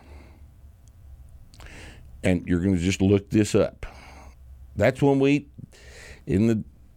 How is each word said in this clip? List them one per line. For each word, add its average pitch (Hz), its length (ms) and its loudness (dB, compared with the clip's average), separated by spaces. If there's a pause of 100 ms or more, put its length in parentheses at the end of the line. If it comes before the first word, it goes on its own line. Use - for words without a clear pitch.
(2250)
and 90 240 0
you're 90 140 0
gonna 95 160 0
just 92 260 -2
look 98 280 2
this 107 260 0
up, - 300 -2 (880)
that's 127 260 0
when 139 160 4
we, 143 300 0 (760)
in 98 200 0
the, 113 160 0 (340)